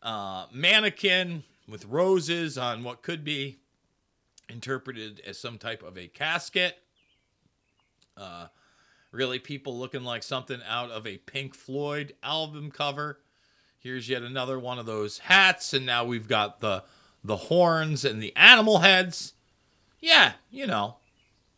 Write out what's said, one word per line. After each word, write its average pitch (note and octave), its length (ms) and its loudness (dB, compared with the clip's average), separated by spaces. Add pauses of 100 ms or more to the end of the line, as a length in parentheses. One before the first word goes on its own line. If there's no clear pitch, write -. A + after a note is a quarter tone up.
uh, G2 480 -8
mannequin F#3 920 0 (260)
with G#2+ 160 -16
roses E3 720 0
on A#2+ 280 -4
what B2 180 -12
could E3 220 -8
be C#3 340 -6 (880)
interpreted A#2 800 -10
as G2 120 -12
some A#2 180 -12
type A2+ 260 -10
of F2+ 140 -16
a F2+ 120 -14
casket. E3 720 -4 (1400)
Uh, F2 300 -16 (640)
really B2+ 280 -4
people C3 400 -10
looking B2+ 260 -10
like A#2 180 -8
something B2+ 460 -8
out A#2+ 220 -4
of A2 160 -10
a G2 120 -10
Pink C3+ 360 -10
Floyd D3 680 -6
album D3+ 480 -6
cover. D3 500 -6 (640)
Here's B2+ 260 -10
yet B2 140 -2
another C3 380 -6
one B2 180 -6
of A2+ 80 -10
those G#2+ 320 -4
hats, F#3+ 560 4
and C3 100 0
now A#2+ 200 0
we've A#2 240 -4
got G#2+ 320 0
the, G2 240 -2 (400)
the G#2 120 -2
horns D#3+ 680 2
and A2 180 -2
the G#2 140 -8
animal G#3+ 420 10
heads. F#3 560 4 (640)
Yeah, D#4 360 6 (180)
you C4+ 160 -8
know, A2 300 -2 (600)